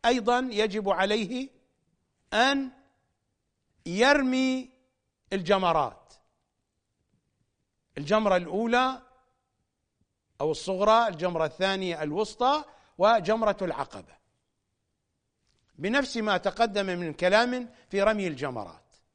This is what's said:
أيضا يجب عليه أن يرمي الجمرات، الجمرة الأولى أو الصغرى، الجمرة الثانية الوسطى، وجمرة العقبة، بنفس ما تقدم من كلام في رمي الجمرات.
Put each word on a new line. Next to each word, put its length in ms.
أيضا 460
يجب 380
عليه 600
أن 380
يرمي 840
الجمرات، 800
الجمرة 400
الأولى 640
أو 100
الصغرى، 560
الجمرة 380
الثانية 580
الوسطى، 600
وجمرة 640
العقبة، 560
بنفس 420
ما 200
تقدم 480
من 280
كلام 600
في 140
رمي 240
الجمرات. 680